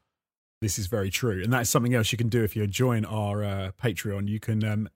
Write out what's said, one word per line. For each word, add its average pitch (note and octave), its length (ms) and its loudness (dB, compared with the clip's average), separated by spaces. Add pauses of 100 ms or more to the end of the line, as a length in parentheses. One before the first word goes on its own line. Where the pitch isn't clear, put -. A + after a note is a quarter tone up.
(640)
This G2+ 140 0
is G2+ 100 -6
very G2 220 -2
true. F#2+ 340 0
And A#2 80 2
that's B2 180 2
something B2 240 2
else A#2 180 2
you A2 60 -2
can A#2+ 100 2
do A#2 140 2
if G#2+ 140 0
you G#2+ 100 0
join A2+ 380 2
our, G#2 400 -2
uh, G2 260 -4 (120)
Patreon. G2+ 460 -2
You G#2+ 120 -2
can, A2 240 0
um, G#2+ 320 -2